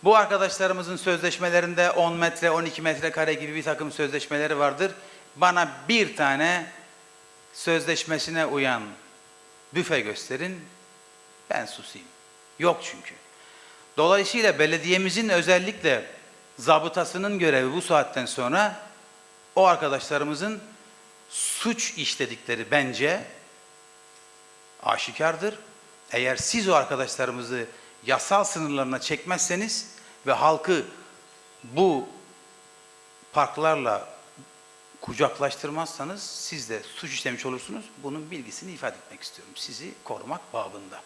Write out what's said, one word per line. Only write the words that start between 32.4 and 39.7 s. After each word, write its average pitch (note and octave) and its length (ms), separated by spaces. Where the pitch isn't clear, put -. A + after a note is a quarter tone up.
parklarla C#3+ 800
kucaklaştırmazsanız D3 1200
siz - 460
de G#2+ 120
suç D3 180
işlemiş B2 320
olursunuz. C3 400
Bunun D3+ 280
bilgisini D#3 400
ifade C3+ 240
etmek - 260
istiyorum. - 340
Sizi C3 380